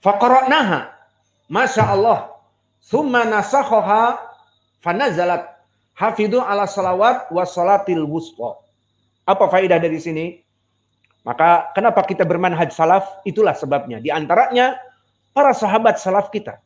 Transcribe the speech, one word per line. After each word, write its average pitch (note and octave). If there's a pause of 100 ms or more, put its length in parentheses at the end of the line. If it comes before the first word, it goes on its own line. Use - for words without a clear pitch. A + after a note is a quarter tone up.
"Faqara'naha, B3 (560)
Masya G#3+
Allah, G#3 (480)
thumma B3
nasakhaha A3 (640)
fanazalat, F3 (480)
hafidhu G#3+
ala G3+
salawat F#3+
wa F3
salatil F3+
wusta." D3+ (640)
Apa G3
faedah F3+
dari D#3+
sini? E3 (800)
Maka E3
kenapa G3+
kita F#3
bermanhaj E3+
salaf? E3 (160)
Itulah D#3
sebabnya. C3+
Di D3
antaranya A3+ (560)
para C#4
sahabat G#3+
salaf G3
kita -